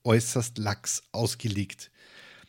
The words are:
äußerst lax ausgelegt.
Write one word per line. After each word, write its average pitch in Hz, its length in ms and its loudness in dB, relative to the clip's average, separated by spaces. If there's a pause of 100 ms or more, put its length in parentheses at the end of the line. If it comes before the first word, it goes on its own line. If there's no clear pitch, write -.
äußerst 117 540 2
lax - 440 -4 (100)
ausgelegt. 101 800 -4 (580)